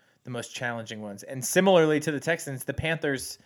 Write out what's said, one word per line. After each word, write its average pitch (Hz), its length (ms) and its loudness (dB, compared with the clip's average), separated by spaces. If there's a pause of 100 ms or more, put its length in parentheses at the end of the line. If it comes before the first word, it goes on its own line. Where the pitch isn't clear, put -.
(240)
the 131 60 -10
most 117 240 -8
challenging 117 480 -6
ones. 101 200 -12
And 131 220 -10
similarly 170 560 6
to 156 100 -2
the 139 100 -2
Texans, 151 440 -4
the 139 100 -6
Panthers 156 720 -2